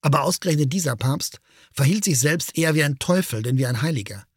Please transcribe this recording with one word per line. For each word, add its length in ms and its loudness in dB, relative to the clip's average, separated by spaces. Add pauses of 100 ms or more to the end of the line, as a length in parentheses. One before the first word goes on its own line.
Aber 220 2
ausgerechnet 500 0
dieser 240 -2
Papst 420 -4 (320)
verhielt 320 2
sich 160 2
selbst 380 0
eher 180 2
wie 80 4
ein 160 -2
Teufel, 420 0
denn 160 0
wie 80 2
ein 160 -2
Heiliger. 440 -4 (120)